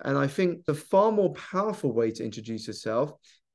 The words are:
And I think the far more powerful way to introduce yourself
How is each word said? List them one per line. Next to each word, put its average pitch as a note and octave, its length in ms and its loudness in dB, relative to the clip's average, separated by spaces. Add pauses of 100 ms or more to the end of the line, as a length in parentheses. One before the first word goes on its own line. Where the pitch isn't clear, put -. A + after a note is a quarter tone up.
And C#3 140 0
I C#3 100 2
think F3 380 -2
the D3+ 80 2
far G3 380 4
more G3+ 220 2
powerful F#3 580 -2
way A2+ 200 2
to A#2 120 -8
introduce A2 420 -8
yourself A2+ 460 -4 (440)